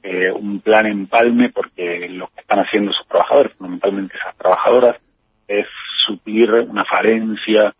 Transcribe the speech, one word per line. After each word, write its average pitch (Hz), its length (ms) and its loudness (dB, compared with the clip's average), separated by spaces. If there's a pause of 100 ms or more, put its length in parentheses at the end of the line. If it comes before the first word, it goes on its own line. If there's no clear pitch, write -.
eh, 92 300 -2
un 101 280 -6
plan 110 260 4
empalme, 117 640 2
porque 87 580 -8
lo 92 200 -12
que - 120 -20
están - 180 0
haciendo 101 320 0
esos - 160 -6
trabajadores, - 500 2
fundamentalmente 95 600 -6
esas - 200 -12
trabajadoras, 120 600 2 (500)
es 101 200 -2 (400)
suplir 107 440 0
una 110 340 0
falencia 107 960 0